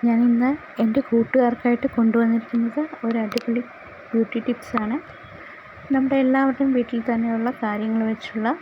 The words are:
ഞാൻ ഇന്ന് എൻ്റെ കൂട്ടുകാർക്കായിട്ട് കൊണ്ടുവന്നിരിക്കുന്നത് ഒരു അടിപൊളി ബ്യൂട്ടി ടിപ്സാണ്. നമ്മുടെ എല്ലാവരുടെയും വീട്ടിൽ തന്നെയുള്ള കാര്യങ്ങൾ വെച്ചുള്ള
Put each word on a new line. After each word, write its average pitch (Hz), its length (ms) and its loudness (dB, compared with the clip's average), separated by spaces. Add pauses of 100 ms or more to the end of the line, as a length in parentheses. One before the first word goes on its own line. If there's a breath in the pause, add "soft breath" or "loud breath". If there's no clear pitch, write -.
ഞാൻ 233 180 4
ഇന്ന് 240 600 2
എൻ്റെ 220 180 2
കൂട്ടുകാർക്കായിട്ട് 240 880 2
കൊണ്ടുവന്നിരിക്കുന്നത് 233 1000 2 (180)
ഒരു 226 120 0
അടിപൊളി 226 420 -2 (520)
ബ്യൂട്ടി 226 280 0
ടിപ്സാണ്. 226 580 -4 (960 loud breath)
നമ്മുടെ 269 220 2
എല്ലാവരുടെയും 269 580 2
വീട്ടിൽ 233 300 0 (100)
തന്നെയുള്ള 226 380 0
കാര്യങ്ങൾ 220 560 -2
വെച്ചുള്ള 220 540 -4